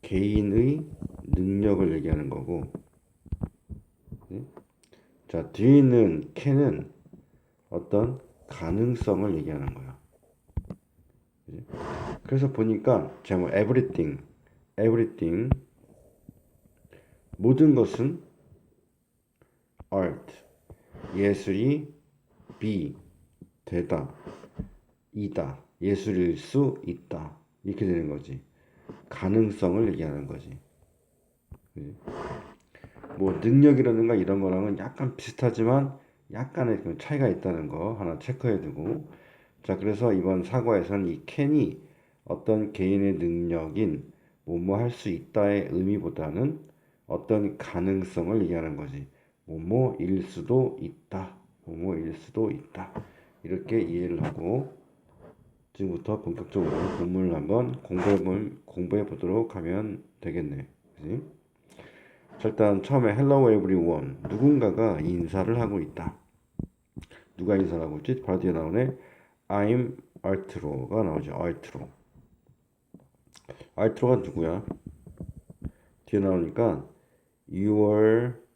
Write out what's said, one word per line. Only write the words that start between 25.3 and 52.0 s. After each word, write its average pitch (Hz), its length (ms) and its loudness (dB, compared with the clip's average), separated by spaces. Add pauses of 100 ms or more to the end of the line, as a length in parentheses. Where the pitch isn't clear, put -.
예술일 90 580 0
수 - 480 -2
있다, - 500 -10 (280)
이렇게 98 200 -4
되는 170 240 0
거지. 139 320 -10 (680)
가능성을 104 840 2
얘기하는 73 340 -6
거지. - 320 -14 (1160)
그지? - 200 -14 (1200)
뭐 95 140 2
능력이라든가 120 840 6
이런 98 260 2
거랑은 95 380 0
약간 127 380 -6
비슷하지만 127 800 0 (360)
약간의 120 500 -2
그 82 160 -8
차이가 139 300 0
있다는 85 400 -2
거 82 260 -4
하나 87 240 -6
체크해 120 420 -2
두고, 80 480 -6 (540)
자, 95 160 -4
그래서 107 340 0
이번 92 300 0
사과에서는 98 640 0
이 80 180 -6
can이 143 540 0 (440)
어떤 107 480 -2
개인의 98 420 2
능력인 85 960 -2 (320)
뭐뭐 87 340 -2
할 117 120 0
수 - 180 -8
있다의 101 640 0
의미보다는 92 880 -2 (460)
어떤 101 520 -2
가능성을 92 840 0
얘기하는 85 340 -2
거지. 139 300 -10 (380)
뭐뭐일 92 800 0
수도 120 560 0
있다, - 560 -10 (280)
뭐뭐일 82 500 -6